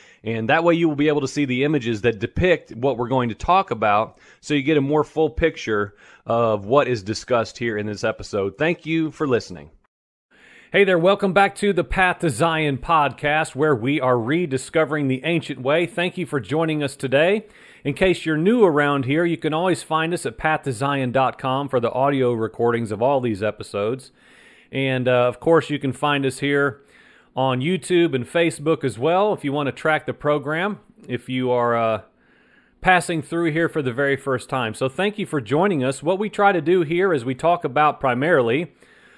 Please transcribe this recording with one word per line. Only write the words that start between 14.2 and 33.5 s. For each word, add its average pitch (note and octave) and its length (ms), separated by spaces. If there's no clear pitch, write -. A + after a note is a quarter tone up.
the C3 160
ancient D3+ 360
way. D3+ 240
Thank F3 320
you F3+ 80
for D3 140
joining D3+ 420
us C#3 140
today. E3 500
In C#3+ 100
case F#3 320
you're D#3 120
new G#3+ 260
around C#3+ 400
here, D3+ 220
you E3+ 120
can D3+ 160
always E3+ 300
find D#3+ 300
us E3 120
at A#2+ 120
path D#3 260
to C#3 80
zion C3 400
dot B2+ 260
com C3+ 300
for B2+ 140
the A2+ 100
audio C3 400
recordings A#2 600
of G#2+ 100
all C3+ 180
these A2 240
episodes. G#2+ 720
And, C3 360
uh, B2 200
of A#2+ 120
course, D#3+ 320
you D3 80
can C3 140
find C#3 340
us C3 120
here C#3+ 420
on B2+ 240
YouTube E3+ 540
and B2 100
Facebook D#3+ 600
as A2 160
well F#3 340
if - 100
you C#3+ 80
want C#3+ 140
to B2+ 60
track D#3 340
the C3 80
program, D3+ 640
if A#2+ 200
you B2+ 220
are, A#2+ 260
uh, A2+ 260
passing F3 440
through E3+ 280